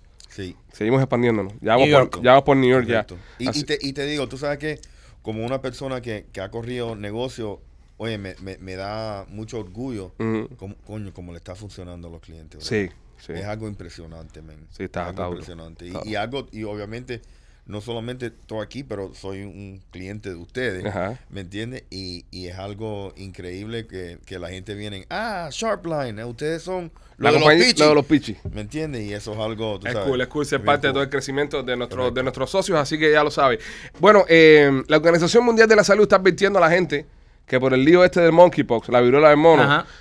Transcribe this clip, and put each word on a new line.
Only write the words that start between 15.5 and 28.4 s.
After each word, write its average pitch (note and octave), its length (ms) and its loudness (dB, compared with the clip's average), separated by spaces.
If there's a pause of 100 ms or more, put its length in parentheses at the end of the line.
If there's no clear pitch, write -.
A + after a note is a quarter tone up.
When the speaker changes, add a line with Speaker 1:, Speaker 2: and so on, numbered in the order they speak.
Speaker 1:
Y, - 20 -16
Speaker 2:
Está F2+ 180 -12
Speaker 1:
y G#2+ 100 -8
algo, A#2+ 360 -8
y G#2+ 120 -12
obviamente, G#2+ 580 -12 (440)
no G#2 140 -12
solamente A#2 460 -10
estoy A2 360 -12
aquí, A#2 220 -12
pero G2 300 -12
soy G2 300 -14
un G2 360 -18 (100)
cliente G2 380 -14
de F#2 60 -10
ustedes, F#2 500 -8
Speaker 2:
Ajá. G2+ 340 -6 (120)
Speaker 1:
¿me G2 120 -14
entiendes? G#2+ 460 -12
Y, F2+ 420 -14
y F2+ 180 -14
es F2+ 100 -14
algo G2+ 580 -12
increíble G2 680 -12
que, F2 400 -14
que F#2 120 -14
la F2 120 -10
gente F#2 240 -12
viene, G2+ 340 -14
"Ah, G3 420 -8
Sharpline, D#3+ 680 -6
eh, A2+ 80 -12
ustedes D3 360 -8
son F3+ 300 -8 (240)
Speaker 2:
La - 140 2
Speaker 1:
los - 20 4
de - 0 -
los D#3 80 2
Speaker 2:
compañía, D#3 260 6
Speaker 1:
pichis". F#3 140 0
Speaker 2:
lo D3+ 80 6
de D3+ 60 6
los C#3+ 100 2
pichis. C3+ 320 0 (160)